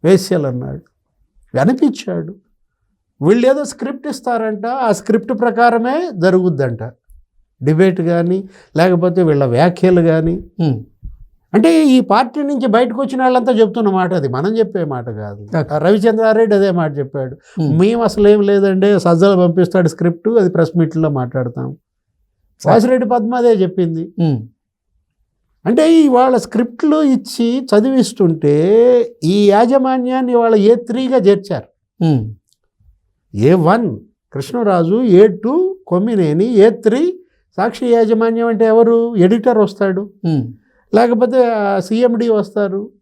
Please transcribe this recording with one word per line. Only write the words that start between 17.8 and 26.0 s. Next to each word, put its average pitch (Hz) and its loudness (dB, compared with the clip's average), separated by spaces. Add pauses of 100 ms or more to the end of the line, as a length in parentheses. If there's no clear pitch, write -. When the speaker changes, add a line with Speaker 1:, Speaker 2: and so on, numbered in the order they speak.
Speaker 1:
అసలు 208 0
ఏం 208 4
లేదండి, 196 2
సజ్జలు 180 4
పంపిస్తాడు 180 2
స్క్రిప్ట్, 170 -4
అది 214 2
ప్రెస్ 170 -2
మీట్లో 160 0
మాట్లాడతాం." 127 -6 (840)
Speaker 2:
సరే. - 0
Speaker 1:
వాసిరెడ్డి 240 2
పద్మ 233 -2
అదే 240 2
చెప్పింది. 175 -2
Speaker 2:
ఉమ్. 131 -2 (1160)
Speaker 1:
అంటే 311 4